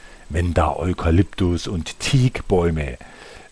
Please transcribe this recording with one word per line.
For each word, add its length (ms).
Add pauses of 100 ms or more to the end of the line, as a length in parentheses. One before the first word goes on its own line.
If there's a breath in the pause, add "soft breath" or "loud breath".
(280 loud breath)
Wenn 260
da 200
Eukalyptus 920
und 320
Teakbäume, 960 (540 loud breath)